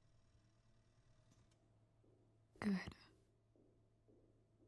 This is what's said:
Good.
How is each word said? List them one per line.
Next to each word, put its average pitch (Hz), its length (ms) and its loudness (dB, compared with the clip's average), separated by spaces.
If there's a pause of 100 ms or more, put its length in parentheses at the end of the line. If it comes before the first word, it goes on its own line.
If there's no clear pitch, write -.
(2500)
Good. 208 140 12 (1900)